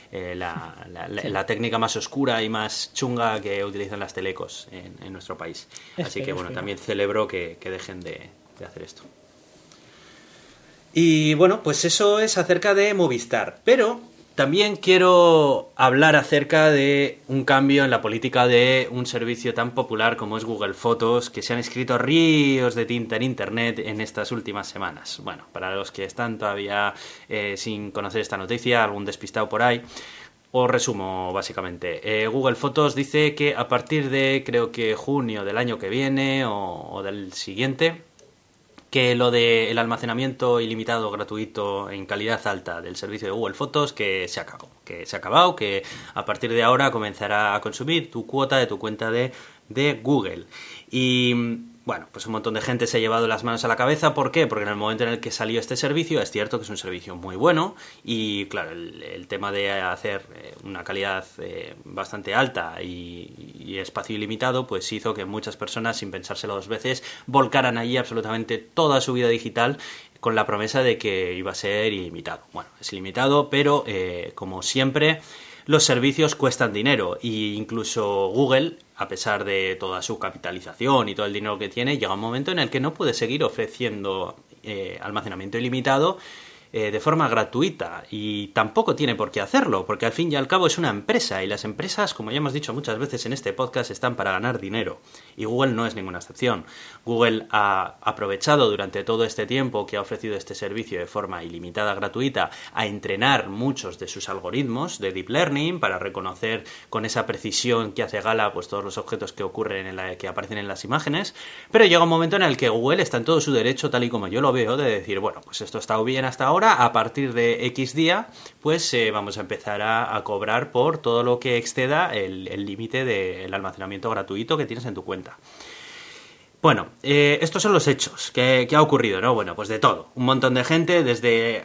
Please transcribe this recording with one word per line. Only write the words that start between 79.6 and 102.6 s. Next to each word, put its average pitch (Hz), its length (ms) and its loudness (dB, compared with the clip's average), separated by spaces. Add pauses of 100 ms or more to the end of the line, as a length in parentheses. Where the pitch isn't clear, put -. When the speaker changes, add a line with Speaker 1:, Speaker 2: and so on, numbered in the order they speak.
Speaker 1:
toda 92 260 -6
su 110 160 -6
capitalización 101 920 0
y 95 60 -6
todo 104 100 -2
el 101 80 -4
dinero 104 240 -4
que 98 120 -6
tiene, 127 280 -2
llega 98 160 -2
un 98 60 -2
momento 120 320 -4
en 180 80 -2
el 131 100 0
que 139 100 -2
no 139 140 -2
puede 143 220 0
seguir 123 280 -2
ofreciendo, 101 960 -4 (260)
eh, 95 380 -10
almacenamiento 101 560 -8
ilimitado, 135 600 0 (560)
eh, 107 180 -2
de 107 80 -2
forma 156 300 2
gratuita, 113 840 -2
y 104 360 -4
tampoco 160 500 2
tiene 127 180 0
por - 160 -2
qué - 80 -2
hacerlo, 101 460 2
porque 107 220 -2
al 113 40 2
fin 170 180 -2
y 147 60 0
al 135 120 0
cabo 180 200 4
es 147 100 2
una 165 120 0
empresa, 104 520 0
y 95 60 -2
las 104 160 -4
empresas, 185 500 -4
como 110 180 -8
ya 127 60 -2
hemos 147 140 0
dicho 143 220 -6
muchas 113 260 -4
veces 127 260 -6
en 113 60 -4
este 127 220 -4
podcast, 123 380 -4
están 120 260 -2
para 98 160 0
ganar 117 260 -2
dinero, 98 400 -6 (380)
y 107 80 -6
Google 123 260 2
no 113 140 0
es 104 100 -4
ninguna 92 220 -8
excepción. 101 480 -2 (400)
Google 113 440 4
ha 101 520 2
aprovechado 107 680 2
durante 98 360 -2
todo 113 180 0
este 107 220 -2
tiempo 120 400 -2
que - 100 -6
ha 101 60 -2
ofrecido 107 340 -6
este 98 180 -10
servicio 101 460 -6
de 87 60 -6
forma 92 400 -6
ilimitada, 87 500 -4
gratuita, 104 540 -2 (240)